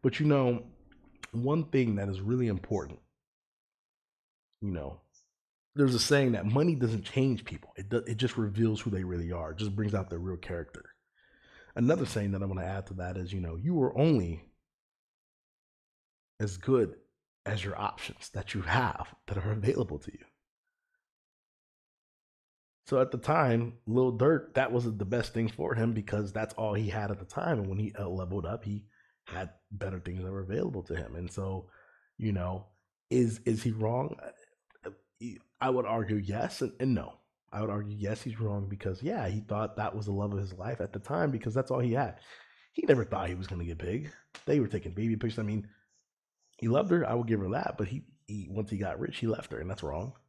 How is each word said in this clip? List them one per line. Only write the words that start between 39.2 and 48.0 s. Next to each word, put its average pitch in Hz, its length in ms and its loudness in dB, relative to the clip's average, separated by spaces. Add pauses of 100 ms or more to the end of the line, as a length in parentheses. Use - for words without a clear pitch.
he 107 100 -2
thought 107 380 -4
that - 180 -4
was 104 120 -4
the 101 40 -2
love 101 220 0
of 98 60 0
his 92 120 -4
life 92 300 -6
at - 100 -4
the 101 80 -6
time 151 320 0
because 110 220 -2
that's 131 180 0
all 131 80 0
he 120 140 2
had. 120 260 0 (540)
He - 120 -2
never 123 200 8
thought 92 240 -2
he 92 60 -4
was 92 120 -6
gonna 87 160 -4
get 85 140 -4
big. 104 340 -4 (340)
They 143 140 6
were 113 80 4
taking 101 240 -4
baby 107 240 2
pictures. 110 240 -2
I 110 40 -2
mean, 104 260 -2 (880)
he 117 100 -2
loved 156 240 4
her. 170 160 4
I 110 60 0
would 120 140 0
give 110 120 4
her 92 100 0
that. - 280 -2
But 98 100 -2
he, 120 160 -6 (240)